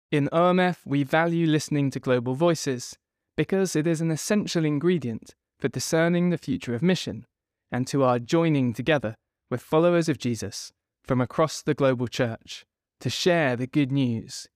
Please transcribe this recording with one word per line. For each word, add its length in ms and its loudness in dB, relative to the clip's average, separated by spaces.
In 220 0
O 180 4
M 100 4
F, 240 0
we 180 -2
value 440 2
listening 440 0
to 100 -8
global 340 0
voices 640 -2
because 400 0
it 100 2
is 140 0
an 100 0
essential 540 -2
ingredient 680 -2
for 100 -4
discerning 640 0
the 80 -2
future 360 -6
of 80 -4
mission 420 -2
and 160 -4
to 160 0
our 160 4
joining 540 2
together 420 -2
with 100 -4
followers 480 2
of 100 -2
Jesus 540 -6
from 160 0
across 420 0
the 120 0
global 340 2
church 560 -6
to 80 -4
share 480 2
the 100 -4
good 260 0
news 640 -2